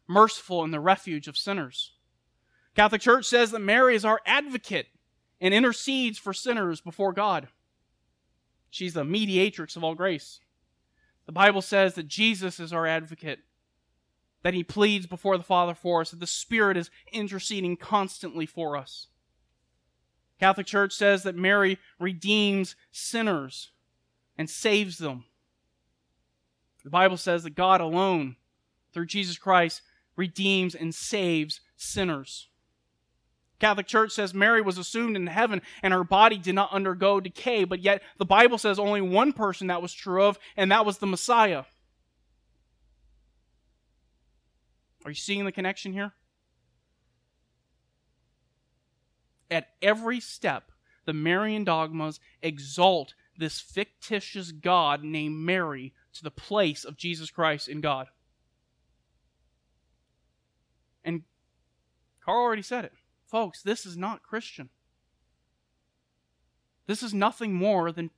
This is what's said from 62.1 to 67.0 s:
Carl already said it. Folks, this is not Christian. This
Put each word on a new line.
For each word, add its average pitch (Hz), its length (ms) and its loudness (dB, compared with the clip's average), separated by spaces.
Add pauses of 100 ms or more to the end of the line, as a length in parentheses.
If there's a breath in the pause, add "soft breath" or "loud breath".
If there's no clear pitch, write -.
Carl 220 180 0
already 220 220 -2
said 240 220 -8
it. - 80 -16 (340)
Folks, 220 340 -6
this 214 240 -4
is 180 120 -16
not 196 260 -8
Christian. 214 460 -12 (2250)
This 214 160 -6